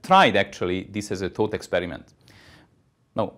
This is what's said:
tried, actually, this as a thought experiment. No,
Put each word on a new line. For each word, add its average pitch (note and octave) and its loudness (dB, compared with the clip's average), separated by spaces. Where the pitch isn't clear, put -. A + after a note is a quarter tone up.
tried, F3 6
actually, F#2+ -2
this G2+ -8
as F#2+ -6
a F2+ -4
thought G#2 -2
experiment. F2 -6
No, A2 -4